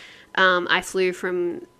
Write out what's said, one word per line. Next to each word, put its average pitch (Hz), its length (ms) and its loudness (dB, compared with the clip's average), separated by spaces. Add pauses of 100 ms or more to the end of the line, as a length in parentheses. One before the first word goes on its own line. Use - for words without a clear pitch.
(360)
um, 180 340 4
I 180 100 2
flew 185 320 -2
from, 180 540 -4 (140)